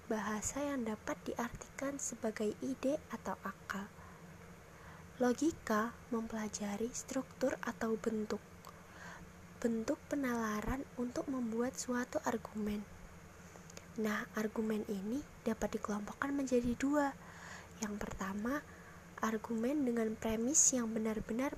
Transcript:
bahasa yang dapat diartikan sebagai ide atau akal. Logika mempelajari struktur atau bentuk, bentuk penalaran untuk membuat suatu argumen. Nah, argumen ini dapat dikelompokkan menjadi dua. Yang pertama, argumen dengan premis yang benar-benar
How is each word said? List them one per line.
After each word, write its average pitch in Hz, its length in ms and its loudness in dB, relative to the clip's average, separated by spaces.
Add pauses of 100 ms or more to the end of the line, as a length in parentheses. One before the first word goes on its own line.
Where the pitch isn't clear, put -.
bahasa 214 560 0
yang 277 240 0
dapat 247 400 -2
diartikan - 720 -2
sebagai 214 640 0
ide 262 480 2
atau 214 320 -4
akal. 196 480 -6 (1300)
Logika 240 720 4 (240)
mempelajari 220 800 -2
struktur - 720 0
atau 226 320 2
bentuk, 214 400 2 (1200)
bentuk 233 480 2
penalaran 233 880 0
untuk 247 320 0
membuat 247 480 2
suatu 247 480 0
argumen. 208 640 0 (1120)
Nah, 214 400 2
argumen 220 480 2
ini 214 400 0 (160)
dapat 214 320 2
dikelompokkan 208 560 0
menjadi 254 480 4
dua. 285 320 6 (720)
Yang 208 240 0
pertama, 208 560 0 (580)
argumen 226 640 2
dengan 226 320 4
premis 226 560 6
yang 240 240 4
benar-benar 220 600 2